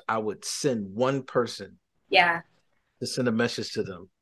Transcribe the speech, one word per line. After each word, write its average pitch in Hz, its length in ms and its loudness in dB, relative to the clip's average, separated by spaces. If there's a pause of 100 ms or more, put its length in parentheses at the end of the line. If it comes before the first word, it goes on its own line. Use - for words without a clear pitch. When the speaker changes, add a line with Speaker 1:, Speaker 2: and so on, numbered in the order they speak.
Speaker 1:
I 113 100 0
would 107 280 -4
send 107 500 -2
one 127 280 2
person 107 540 -2 (320)
Speaker 2:
Yeah. 175 320 4 (580)
Speaker 1:
to 120 80 -6
send 127 200 0
a 117 40 2
message 113 420 0
to 110 100 -2
them. 92 260 -12 (120)